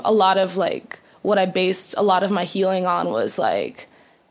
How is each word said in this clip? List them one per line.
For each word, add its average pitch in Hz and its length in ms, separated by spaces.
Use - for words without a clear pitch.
a 214 60
lot 190 280
of, 185 180
like, - 420
what 202 160
I 190 80
based 185 520
a - 40
lot 185 220
of 196 80
my 180 140
healing 190 420
on 175 240
was, 110 260
like, 95 500